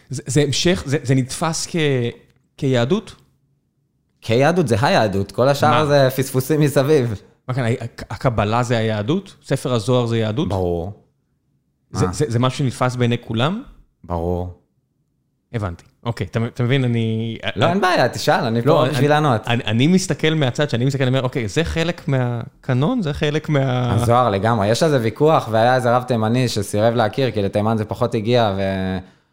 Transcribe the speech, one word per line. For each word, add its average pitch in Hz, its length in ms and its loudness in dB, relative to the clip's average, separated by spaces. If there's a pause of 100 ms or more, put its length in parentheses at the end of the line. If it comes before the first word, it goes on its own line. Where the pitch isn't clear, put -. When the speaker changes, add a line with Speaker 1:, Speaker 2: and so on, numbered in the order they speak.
Speaker 1:
זה, 127 160 -8
זה 143 160 2
המשך, 170 440 0
זה, 131 180 -2
זה 131 120 2
נתפס 160 560 -2
כ-, - 40 -4 (800)
כיהדות? 131 580 0 (1040)
Speaker 2:
כיהדות 143 460 2
זה 113 140 2
היהדות, 110 500 2
כל 123 160 0
השאר 143 220 2 (100)
Speaker 1:
מה? 156 60 0
Speaker 2:
זה 143 300 4
פספוסים 131 460 0
מסביב. 135 520 2 (340)
Speaker 1:
מה 127 60 -6
כאן, 127 100 -2
ה-, 117 60 0
ה-, 117 40 0 (360)
הקבלה 110 540 0
זה 117 140 0
היהדות? 110 580 -2 (100)
ספר 135 280 -2
הזוהר 123 320 2
זה 117 120 0
יהדות? 110 320 -2
Speaker 2:
ברור. 90 440 -2 (960)
Speaker 1:
זה, 92 140 0
Speaker 2:
מה? 87 80 -2
Speaker 1:
זה, 151 140 -2
זה 117 120 0
משהו 127 180 0
שנתפס 127 380 -2
בעיני 120 260 0
כולם? 147 420 -4 (400)
Speaker 2:
ברור. 87 560 -4 (920)
Speaker 1:
הבנתי. 98 300 -6 (200)
אוקיי, 113 280 -6
אתה, 120 140 -4
אתה 120 180 -6
מבין, 131 200 0
אני 113 540 -2 (180)
Speaker 2:
לא, 120 120 0
אין 180 140 0
בעיה, 311 280 2
תשאל, 151 360 0
אני 117 160 0
Speaker 1:
לא, 131 120 2
Speaker 2:
פה 151 100 4
Speaker 1:
אני, 127 80 0
Speaker 2:
בשביל 135 180 2
לענות. 147 380 2
Speaker 1:
אני, 120 180 0
אני 113 220 2
מסתכל 165 460 2
מהצד, 147 360 0
שאני 117 160 0
מסתכל, 139 180 0
אני 127 60 2
אומר, 131 140 0
"אוקיי, 123 240 -4
זה 147 160 -2
חלק 165 440 -4
מהקנון, 131 960 -2
זה 151 120 -4
חלק 147 360 -2
מה-" 127 440 0
Speaker 2:
הזוהר 120 360 4
לגמרי, 104 380 2
יש 117 160 2
על 165 60 4
זה 143 120 2
ויכוח, 135 500 2
והיה 113 240 4
איזה 120 200 2
רב 123 80 0
תימני 117 440 0
שסירב 107 460 0
להכיר, 117 380 0
כי 104 100 -2
לתימן 104 360 0
זה 107 80 -2
פחות 117 300 -2
הגיע, 113 400 2 (760)